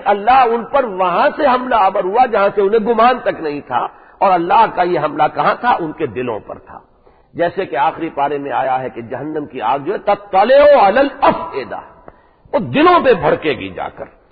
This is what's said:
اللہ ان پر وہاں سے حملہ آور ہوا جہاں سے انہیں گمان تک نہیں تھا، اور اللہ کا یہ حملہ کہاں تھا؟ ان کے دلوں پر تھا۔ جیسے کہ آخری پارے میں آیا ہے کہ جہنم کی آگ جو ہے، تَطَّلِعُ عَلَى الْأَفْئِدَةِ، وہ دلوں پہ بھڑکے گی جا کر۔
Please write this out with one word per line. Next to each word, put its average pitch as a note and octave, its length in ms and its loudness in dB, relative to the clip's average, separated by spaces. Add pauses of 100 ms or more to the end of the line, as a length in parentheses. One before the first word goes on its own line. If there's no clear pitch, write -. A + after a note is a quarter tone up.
اللہ A3+ 460 2
ان A#3 140 -2
پر C#4 180 0
وہاں F#3 540 0
سے D4 100 0
حملہ B3+ 280 0
آور G3 280 2
ہوا G3+ 220 2
جہاں G3+ 300 0
سے G#3 60 2
انہیں G#3 260 2
گمان A#3+ 320 2
تک E3+ 220 -4
نہیں D3 260 -6
تھا، B2 200 -4 (320)
اور F#3+ 120 2
اللہ F#3+ 340 2 (100)
کا F3+ 60 0
یہ F3 180 0
حملہ D3 240 -2 (100)
کہاں D#3 260 0
تھا؟ A#3+ 100 -2 (100)
ان D#3+ 120 -6
کے D#3 140 -6
دلوں A#2+ 340 -6
پر - 180 -16
تھا۔ - 220 -20 (540)
جیسے E3+ 320 -2
کہ D#3 100 -8
آخری D3+ 340 -2
پارے C#3+ 280 -4
میں C#3+ 140 -8
آیا C3 300 -2
ہے B2+ 80 -8
کہ A#2 120 -14
جہنم C#3+ 440 -10
کی B2 160 -12
آگ B2 180 -2
جو D3 140 -6
ہے، - 40 -6
تَطَّلِعُ B3 840 4
عَلَى G3+ 180 4
الْأَفْئِدَةِ، - 1120 -4 (440)
وہ C#4+ 60 0
دلوں C#4 460 2
پہ B3+ 80 6
بھڑکے D#3 380 0
گی G2 180 -8
جا D2+ 200 -10
کر۔ - 160 -16 (260)